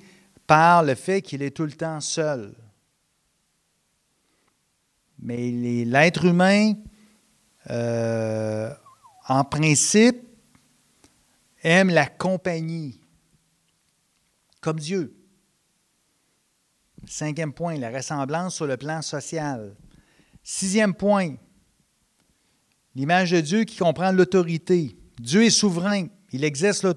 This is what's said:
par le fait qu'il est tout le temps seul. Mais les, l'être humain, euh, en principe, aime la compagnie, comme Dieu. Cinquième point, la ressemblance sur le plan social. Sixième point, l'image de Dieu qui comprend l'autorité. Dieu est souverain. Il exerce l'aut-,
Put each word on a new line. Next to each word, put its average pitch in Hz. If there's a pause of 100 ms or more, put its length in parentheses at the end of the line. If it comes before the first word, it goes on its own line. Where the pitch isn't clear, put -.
(480)
par 165
le 139
fait 190
qu'il 139
est 139
tout 160
le 147
temps 160
seul. 139 (2750)
Mais 120
les, 120
l'être 147
humain, 196 (960)
euh, 113 (560)
en 135
principe, 160 (1400)
aime 185
la 156
compagnie, 165 (1600)
comme 160
Dieu. 165 (1900)
Cinquième 151
point, 165
la 120
ressemblance 143
sur 156
le 131
plan 156
social. 139 (680)
Sixième 196
point, 190 (1600)
l'image 170
de 175
Dieu 185
qui -
comprend 175
l'autorité. 175 (240)
Dieu 139
est 226
souverain. 185 (260)
Il 131
exerce 156
l'aut-, 185